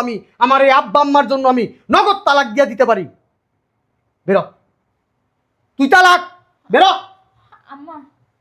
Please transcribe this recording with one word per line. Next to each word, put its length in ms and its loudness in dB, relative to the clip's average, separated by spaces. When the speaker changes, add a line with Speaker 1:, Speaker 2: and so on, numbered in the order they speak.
Speaker 1:
আমি 120 -8
আমার 220 2
এই 140 4
আব্বা 240 -2
আম্মার 280 0
জন্য 120 -4
আমি 100 -2
নগদ 320 0
তালাক 280 0
দিয়া 180 0
দিতে 180 -2
পারি। 140 -2
বেরো, 160 0
তুই 160 0
তালাক, 280 4
বেরো। 200 2
Speaker 2:
আম্মা, 240 -20